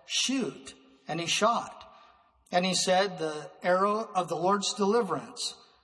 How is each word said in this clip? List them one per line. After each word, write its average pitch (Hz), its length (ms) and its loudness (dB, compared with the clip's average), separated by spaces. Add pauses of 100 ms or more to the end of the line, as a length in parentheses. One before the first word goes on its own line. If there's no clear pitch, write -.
"Shoot." - 720 -2 (320)
And 156 120 -4
he 170 60 -6
shot. 208 480 0 (760)
And 180 160 2
he 185 100 0
said, 185 420 2
"The 151 340 -6 (100)
arrow 208 540 2
of 175 140 0
the 170 80 -2
Lord's 196 360 2
deliverance, 196 800 0 (280)